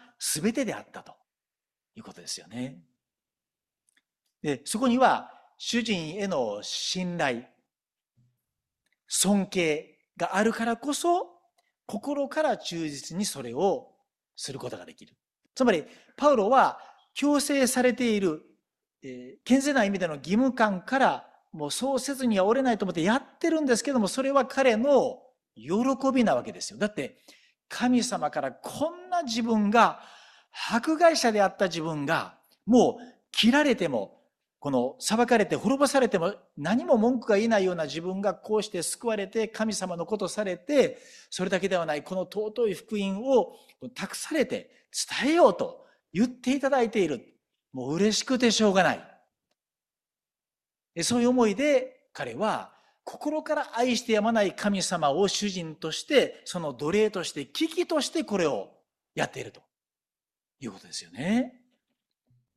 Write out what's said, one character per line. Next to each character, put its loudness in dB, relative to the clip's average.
全 -2
て -2
で -4
あ -10
っ -20
た -18
と -20
い -20
う -18
こ -18
と -20
で -20
す -8
よ -20
ね。 -10
で、 -4
そ -6
こ 2
に 4
は 4
主 -4
人 -4
へ -4
の -2
信 -6
頼、 -2
尊 0
敬 -2
が -4
あ 2
る 2
か -4
ら -2
こ -6
そ、 -2
心 -6
か -4
ら 0
忠 -8
実 -12
に -2
そ -8
れ -10
を -2
す -12
る -10
こ -10
と -12
が -16
で -20
き -20
る。 -20
つ 0
ま 6
り、 2
パ 4
ウ 6
ロ 2
は 4
強 2
制 2
さ 0
れ 4
て 0
い 0
る、 -2
え -16
ー、 -20
健 4
全 0
な 2
意 0
味 -2
で -2
の -6
義 -8
務 2
感 0
か 0
ら、 2
も -6
う -6
そ -2
う 0
せ -6
ず -2
に 2
は 4
お 4
れ 0
な 2
い -4
と -2
思 -4
っ -4
て -2
や 2
っ -6
て 0
る 2
ん -2
で 4
す -2
け -2
ど 2
も、 2
そ -4
れ 0
は 4
彼 2
の 4
喜 -8
び 4
な 4
わ -2
け -12
で -12
す -10
よ。 -16
だ 0
っ -6
て、 -8
神 2
様 -2
か -4
ら -4
こ -6
ん -16
な -2
自 -4
分 2
が、 4
迫 0
害 6
者 2
で 2
あ 4
っ -6
た 0
自 -2
分 -4
が、 -2
も 6
う -16
切 4
ら 6
れ 4
て -2
も、 -6
こ -6
の 0
裁 2
か 6
れ 4
て -2
滅 0
ぼ 4
さ 2
れ 4
て 0
も -2
何 0
も 4
文 2
句 -4
が 4
言 2
え 0
な 4
い 2
よ 0
う -8
な -2
自 -6
分 -6
が 0
こ -4
う 2
し -10
て -6
救 -6
わ -2
れ -4
て、 -4
神 -4
様 -6
の -6
こ -4
と -4
さ -4
れ -4
て、 2
そ -6
れ -2
だ 0
け -2
で 0
は -2
な -2
い、 -6
こ -8
の -2
尊 -4
い -2
福 -10
音 -4
を 2
託 -10
さ -10
れ 2
て -8
伝 2
え 2
よ 8
う -2
と -6
言 2
っ 0
て -2
い -2
た 0
だ 2
い 0
て 0
い 0
る。 -8
も -8
う -2
嬉 2
し -2
く 0
て 4
し 2
ょ 6
う 2
が 4
な 2
い。 -16
で、 -4
そ 0
う 2
い 4
う 4
思 4
い 2
で 0
彼 -8
は -4
心 -6
か -4
ら -6
愛 2
し -4
て -2
や 2
ま 0
な 2
い 0
神 -2
様 0
を 2
主 -2
人 -8
と -8
し -8
て、 0
そ -10
の -6
奴 -4
隷 2
と -6
し -8
て、 -8
危 -4
機 -4
と 0
し -4
て -4
こ -4
れ 2
を -4
や -2
っ -12
て -14
い -8
る -16
と -20
い -10
う -12
こ -18
と -20
で -20
す -12
よ -20
ね。 -4